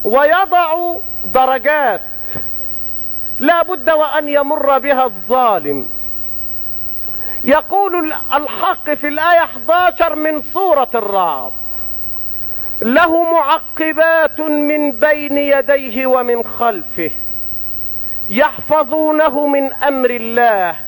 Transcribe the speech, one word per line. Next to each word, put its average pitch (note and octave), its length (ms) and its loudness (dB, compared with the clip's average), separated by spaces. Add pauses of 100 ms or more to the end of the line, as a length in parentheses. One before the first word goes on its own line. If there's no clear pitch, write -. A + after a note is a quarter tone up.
"ويضع E4+ 920 2 (300)
درجات C4 760 2 (1400)
لا E4 240 4
بد D#4+ 260 -2
وأن D4+ 400 2
يمر C#4+ 500 2
بها C4 240 2
الظالم". G3+ 840 0 (1600)
يقول F4 720 2 (200)
الحق D4+ 560 -2
في D4 180 -2
الآية E4 360 4
احداشر E4 720 2
من D#4 260 0
سورة E4 540 2
الرعد: F3+ 560 0 (1300)
"له E4 520 2
معقبات D#4+ 1040 2
من D4 520 0
بين D4 460 2
يديه C4+ 680 2
ومن B3 360 2
خلفه F3+ 680 -4 (1160)
يحفظونه D4+ 1160 2
من C#4 260 2
أمر C4 360 2
الله". A3+ 680 2 (120)